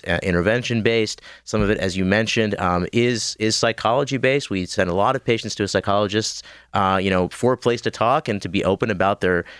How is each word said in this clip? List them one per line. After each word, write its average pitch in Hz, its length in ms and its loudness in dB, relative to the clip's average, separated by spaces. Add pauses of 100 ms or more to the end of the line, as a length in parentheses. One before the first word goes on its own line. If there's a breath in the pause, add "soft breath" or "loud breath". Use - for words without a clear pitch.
uh, 87 140 0
intervention-based, 110 1000 0 (220 loud breath)
some 110 180 -2
of 101 100 2
it, 107 80 0
as 92 180 -2
you 95 80 0
mentioned, 107 540 2
um, 90 340 0
is, 120 460 0
is 110 160 0
psychology-based. 131 960 0
We 92 160 -2
send 92 240 -2
a - 20 0
lot 104 220 2
of 131 100 -6
patients 110 300 -2
to - 80 -2
a 101 40 -2
psychologist, 101 760 0 (300 loud breath)
uh, 95 280 2
you 95 80 2
know, 92 200 2
for 127 240 0
a 123 40 -2
place 120 240 0
to 113 100 -2
talk 127 360 0
and 101 140 -2
to 95 80 -6
be 90 140 -2
open 101 260 0
about 98 320 0
their, 90 240 2 (140 loud breath)